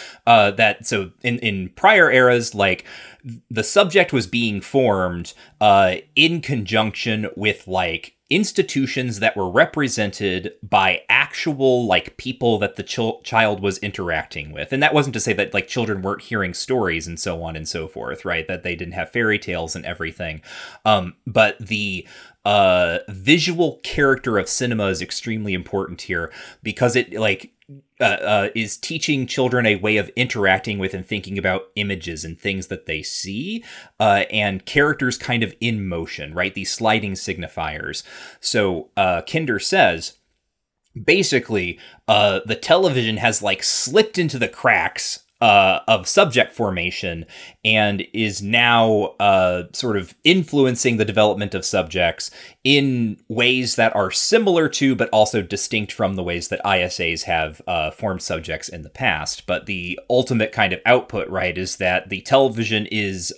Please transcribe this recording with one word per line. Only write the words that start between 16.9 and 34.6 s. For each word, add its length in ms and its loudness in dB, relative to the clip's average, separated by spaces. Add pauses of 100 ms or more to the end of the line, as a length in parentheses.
and 140 -10
so 240 -6
on 120 -8
and 120 -10
so 200 -8
forth, 380 -12
right? 220 -4
That 160 -6
they 120 -6
didn't 200 -10
have 160 -6
fairy 260 0
tales 380 -6
and 100 -12
everything. 560 -8 (440)
Um, 280 2 (140)
but 320 4
the, 480 -6 (380)
uh, 540 4 (100)
visual 760 0
character 560 2
of 100 -4
cinema 380 -2
is 160 -2
extremely 500 -6
important 480 -6
here 300 -6 (320)
because 320 0
it, 180 -2
like, 380 -2 (480)
uh, 40 0
uh, 500 2
is 240 -6
teaching 480 -4
children 400 0
a 120 4
way 200 0
of 180 -2
interacting 640 0
with 160 -4
and 140 -10
thinking 320 -6
about 360 -2
images 480 -6
and 160 -12
things 280 -6
that 180 -10
they 160 -6
see, 600 -8 (360)
uh, 300 4
and 360 -2